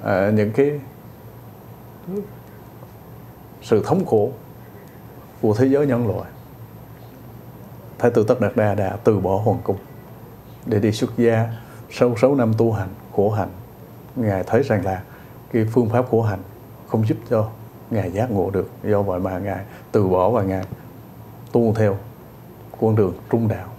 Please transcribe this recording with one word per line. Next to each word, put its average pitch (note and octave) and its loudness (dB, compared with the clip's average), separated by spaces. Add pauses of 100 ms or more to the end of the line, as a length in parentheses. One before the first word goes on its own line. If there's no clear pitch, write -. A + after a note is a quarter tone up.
à, G2+ 2
những G#2+ 2
cái C#3+ 2 (2750)
sự G#2+ 2
thống D3 0
khổ G#2+ 2 (1120)
của G#2+ 4
thế B2+ 4
giới C#3 4
nhân A#2+ 0
loại, F#2 -6 (1700)
Thái A#2+ 4
tử A#2 4
Tất A#2+ 2
Đạt G2+ 0
Đa G#2 4
đã G2 -2
từ G#2+ 6
bỏ F#2 2
hoàng A2 4
cung F#2+ -2 (920)
để G#2 2
đi G#2+ 4
xuất - -2
gia. A2+ 4 (440)
Sau B2 2
sáu C3 6
năm A2+ 4
tu A#2 4
hành, F#2+ -2 (280)
khổ G2+ 4
hạnh, G#2+ 0 (680)
Ngài G2 0
thấy A#2 2
rằng A2+ 0
là F#2+ -2 (500)
cái A2 2
phương A#2+ 4
pháp A#2+ 2
khổ A2+ 4
hạnh G2+ -2 (460)
không A2 0
giúp - 0 (140)
cho A2 2 (420)
Ngài F#2+ -2
giác A2+ 0
ngộ G2 0
được. G2 -2 (140)
Do G#2 2
vậy F#2 -2
mà F#2 -2
Ngài G2 -4 (280)
từ G#2+ 2
bỏ F#2 4
và A#2 2
Ngài F#2+ -2 (880)
tu A#2 4
theo G#2 2 (840)
con A2 4
đường F#2 4 (160)
trung A#2 2
đạo. F#2+ -4 (100)